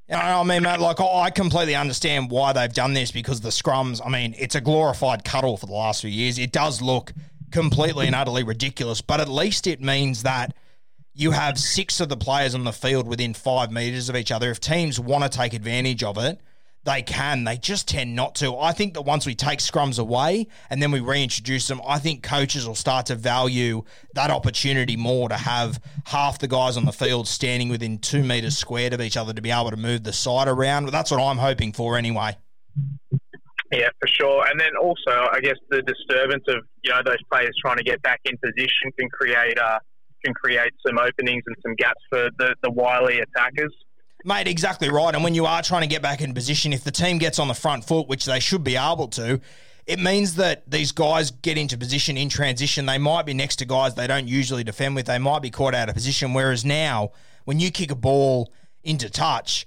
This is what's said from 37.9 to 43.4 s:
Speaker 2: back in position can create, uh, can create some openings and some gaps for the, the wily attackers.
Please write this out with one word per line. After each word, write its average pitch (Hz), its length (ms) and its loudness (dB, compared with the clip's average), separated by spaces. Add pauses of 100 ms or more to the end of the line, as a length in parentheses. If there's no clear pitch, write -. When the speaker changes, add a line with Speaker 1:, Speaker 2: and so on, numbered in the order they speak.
Speaker 2:
back 127 220 0
in 123 140 -4
position 127 600 -2
can 123 120 -4
create, 120 480 0
uh, 113 200 2 (460)
can 135 80 -2
create 120 400 0 (140)
some 120 120 2
openings 123 480 0
and 117 160 -8
some 113 120 -4
gaps 123 340 0
for 123 300 2
the, 127 240 2
the 127 80 0
wily 123 500 4
attackers. 127 540 -2 (500)